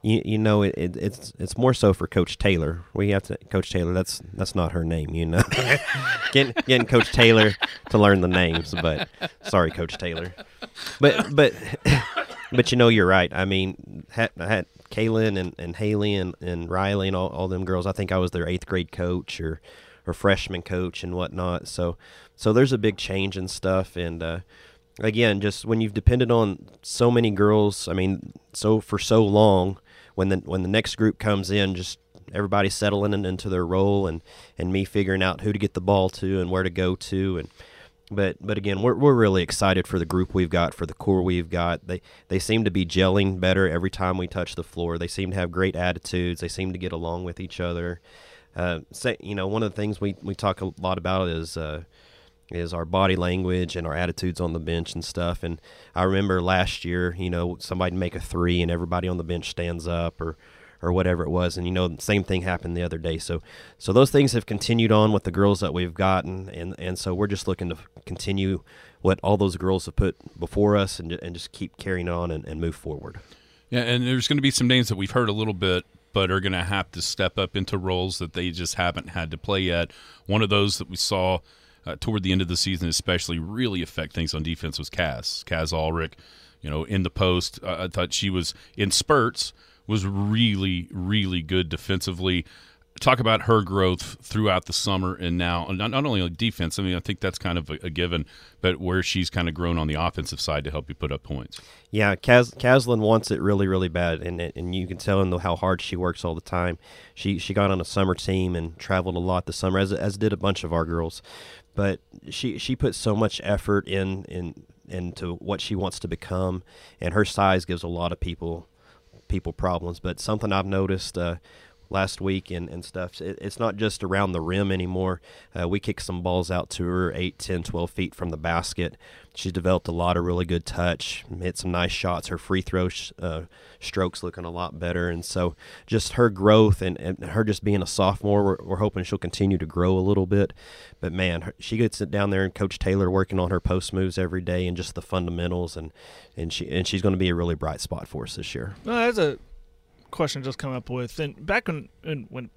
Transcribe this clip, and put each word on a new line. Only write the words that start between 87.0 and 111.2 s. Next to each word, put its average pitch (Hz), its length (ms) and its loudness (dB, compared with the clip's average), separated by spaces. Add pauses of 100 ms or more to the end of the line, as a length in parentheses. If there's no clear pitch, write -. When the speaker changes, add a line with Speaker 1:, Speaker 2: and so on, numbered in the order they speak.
Speaker 2:
the 85 80 -2
post. 90 520 0
Uh, 90 180 -6
I 92 80 -6
thought 90 260 -4
she 101 160 -2
was, 90 240 -4 (220)
in 98 140 0
spurts, - 640 2 (340)
was 101 200 0
really, 98 840 0
really 92 520 -2
good 87 260 0
defensively. 90 760 -2 (560)
Talk 127 180 4
about 110 240 2
her 110 200 4
growth 92 640 0
throughout 101 420 0
the 92 60 -8
summer 95 440 -2
and 87 200 -2
now, 87 300 -2
not, 98 240 -4
not 135 160 -2
only 110 140 0
on 87 140 -2
defense, 87 440 -2
I 98 60 -2
mean, 92 100 0
I 87 60 -2
think - 180 -6
that's 95 200 -4
kind 87 200 -4
of 76 100 -8
a, 78 140 -8
a 90 80 -8
given, 85 340 -2 (360)
but 92 200 0
where 90 220 0
she's 90 280 -2
kinda 87 200 -2
grown 85 280 -2
on 78 100 0
the 76 60 -2
offensive 82 460 -4
side 76 220 -2
to 71 80 -8
help 76 180 -8
you 71 60 -12
put 73 160 -6
up 71 140 -8
points. 67 360 -10 (300)
Speaker 1:
Yeah, 104 240 2
Kaz-, 123 420 6
Kaslin 123 440 4
wants 110 320 4
it 73 100 0
really, 98 240 4
really 92 220 2
bad, 85 340 0
and, 87 180 -6
and 87 360 -6
you 90 100 -2
can 92 100 -8
tell 98 240 2
in 92 100 4
the, 90 80 0
how 87 180 0
hard 92 260 0
she - 140 -6
works 90 280 -4
all 82 120 -2
the 82 40 -6
time. 87 380 -2 (360)
She, 98 240 -2
she - 140 -6
got 98 200 2
on 92 80 0
a 87 40 -4
summer 95 300 0
team 92 400 0
and 82 240 -6
traveled 92 380 -2
a - 20 -2
lot 90 280 -2
this 85 100 -8
summer, 95 240 0
as, 98 120 0
as 98 240 -2
did 107 160 0
a 98 40 -2
bunch 98 260 -2
of 82 100 -4
our 82 120 0
girls. 82 360 -4 (540)